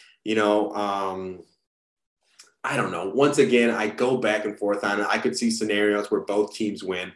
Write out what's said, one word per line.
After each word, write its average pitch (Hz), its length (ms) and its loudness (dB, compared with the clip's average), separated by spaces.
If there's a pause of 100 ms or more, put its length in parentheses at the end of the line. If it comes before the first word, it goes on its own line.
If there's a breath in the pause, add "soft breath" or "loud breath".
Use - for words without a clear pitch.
(240 soft breath)
You 107 120 -2
know, 104 400 2
um, 95 680 -6 (1200 soft breath)
I 139 120 -4
don't 107 160 -2
know. 90 240 -6
Once 143 220 4
again, 120 320 6
I 110 180 0
go 123 300 0
back 107 260 0
and 104 160 -6
forth 101 240 -2
on 101 160 0
it. 104 100 -2
I 113 100 0
could 123 180 -2
see 117 120 0
scenarios 104 600 0
where 98 100 2
both 104 320 0
teams 101 300 -6
win. 90 320 -6